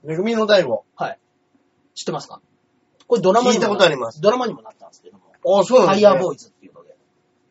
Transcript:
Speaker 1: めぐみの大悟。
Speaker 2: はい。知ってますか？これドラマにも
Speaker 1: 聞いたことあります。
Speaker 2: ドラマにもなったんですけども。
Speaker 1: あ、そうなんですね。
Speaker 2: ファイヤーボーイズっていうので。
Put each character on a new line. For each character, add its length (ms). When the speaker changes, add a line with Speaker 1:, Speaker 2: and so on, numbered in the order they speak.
Speaker 1:
め 120
ぐ 80
み 120
の 100
大 160
悟。 240
Speaker 2:
は 160
い。 80
知 80
っ 20
て 60
ま 100
す 60
か？ 140
こ 80
れ 60
ド 120
ラ 80
マ 100
に 40
も 0
Speaker 1:
聞 20
い 40
た 80
こ 80
と 60
あ 60
り 80
ま 140
す。 100
Speaker 2:
ド 100
ラ 60
マ 100
に 60
も 80
な 80
っ 100
た 60
ん 40
で 40
す 80
け 80
ど 80
も。 60
Speaker 1:
あ、 40
そ 140
う 80
な 80
ん 20
で 60
す 20
ね。 60
Speaker 2:
フ 40
ァ 0
イ 0
ヤ 0
ー 60
ボ 120
ー 40
イ 20
ズ 120
っ 20
て 140
い 40
う 40
の 100
で。 120